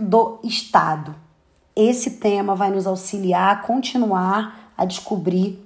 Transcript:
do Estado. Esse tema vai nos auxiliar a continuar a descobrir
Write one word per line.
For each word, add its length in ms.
do 420
Estado. 720
Esse 360
tema 440
vai 160
nos 120
auxiliar 680
a 100
continuar 1120
a 80
descobrir 800